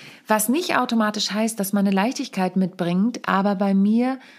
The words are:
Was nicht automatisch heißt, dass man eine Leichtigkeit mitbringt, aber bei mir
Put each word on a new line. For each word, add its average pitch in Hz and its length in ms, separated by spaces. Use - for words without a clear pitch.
Was 214 220
nicht 285 300
automatisch 220 540
heißt, 220 280
dass 196 140
man 202 120
eine 196 80
Leichtigkeit 190 640
mitbringt, 185 720
aber 196 280
bei 196 180
mir 226 460